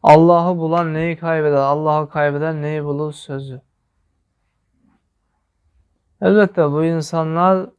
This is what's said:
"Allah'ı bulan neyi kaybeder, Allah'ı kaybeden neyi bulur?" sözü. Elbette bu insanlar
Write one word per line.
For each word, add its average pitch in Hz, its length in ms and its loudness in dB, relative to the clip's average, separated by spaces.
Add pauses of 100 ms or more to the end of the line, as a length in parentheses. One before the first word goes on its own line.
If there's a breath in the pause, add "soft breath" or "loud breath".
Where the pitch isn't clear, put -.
"Allah'ı 170 540 6
bulan 165 380 -2
neyi 160 220 -4
kaybeder, 156 400 -2
Allah'ı 151 520 0
kaybeden 147 540 -4
neyi 151 220 -6
bulur?" 147 280 -6
sözü. 135 480 -14 (2500)
Elbette 190 500 2
bu 151 140 -2
insanlar 165 960 -2